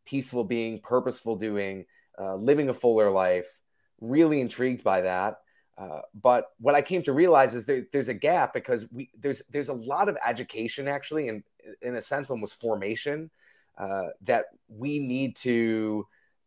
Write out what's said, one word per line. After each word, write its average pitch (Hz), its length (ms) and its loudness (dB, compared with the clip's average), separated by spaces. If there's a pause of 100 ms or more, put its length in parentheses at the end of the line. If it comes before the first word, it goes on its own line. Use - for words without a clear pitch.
peaceful 123 400 -2
being, 113 340 -4
purposeful 123 560 -2
doing, 98 500 -4 (320)
uh, 95 180 -6
living 135 340 2
a 123 40 0
fuller 110 380 4
life, 92 480 2 (400)
really 147 400 4
intrigued 127 460 -2
by 95 160 4
that. 92 400 -2 (400)
Uh, 80 200 -12 (120)
but 120 460 4
what 131 160 4
I 147 80 6
came 180 200 -2
to 139 100 0
realize 139 420 6
is 113 100 -8
there, 131 260 -2
there's 127 180 -2
a 127 40 -2
gap 147 400 2
because 117 380 -2
we, 120 180 -12 (100)
there's, 139 300 -4
there's 143 200 -4
a 143 40 -4
lot 139 360 0
of 170 140 -4
education 120 640 -4
actually, 143 420 -4
and 107 140 -8 (380)
in 123 140 -6
a 110 60 -6
sense, 139 280 -4
almost 113 320 -8
formation, 117 680 -4 (480)
uh, 98 300 -4 (120)
that 117 240 0 (220)
we 135 320 -6
need 131 380 -4
to, 110 680 0 (420)